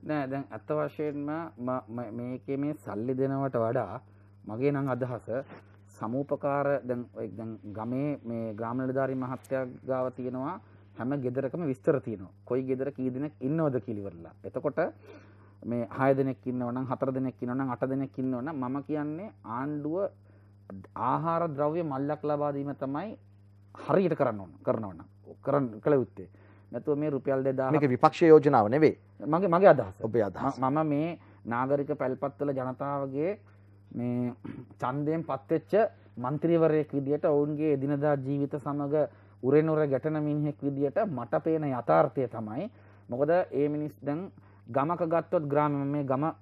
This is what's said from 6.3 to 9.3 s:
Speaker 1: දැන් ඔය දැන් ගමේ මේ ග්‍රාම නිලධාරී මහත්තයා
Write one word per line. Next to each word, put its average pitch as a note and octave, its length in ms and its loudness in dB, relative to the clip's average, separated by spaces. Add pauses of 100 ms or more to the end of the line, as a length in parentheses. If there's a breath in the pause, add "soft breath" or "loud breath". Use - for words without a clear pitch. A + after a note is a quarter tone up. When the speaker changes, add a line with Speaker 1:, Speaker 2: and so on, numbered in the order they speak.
Speaker 1:
දැන් A#2+ 300 -4
ඔය A2 160 -8
දැන් A2+ 240 -10 (200)
ගමේ A#2+ 360 -4 (160)
මේ A2+ 300 -6
ග්‍රාම A#2 240 -4
නිලධාරී C3 360 -2
මහත්තයා C3 500 -4 (220)